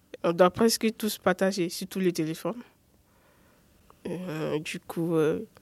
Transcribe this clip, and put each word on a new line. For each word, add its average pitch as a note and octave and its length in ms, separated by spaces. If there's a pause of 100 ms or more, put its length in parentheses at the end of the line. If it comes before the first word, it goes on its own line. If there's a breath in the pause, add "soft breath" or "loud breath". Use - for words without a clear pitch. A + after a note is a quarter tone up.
(240 soft breath)
on E3+ 100
doit F3+ 160
presque A3+ 380 (100)
tous - 200
partager, F#3+ 520
surtout - 300
le F#3 120
téléphone. E3 440 (1500 soft breath)
Euh, D#3 500
du D#3+ 200
coup, E3+ 360
euh, D#3+ 240 (220 soft breath)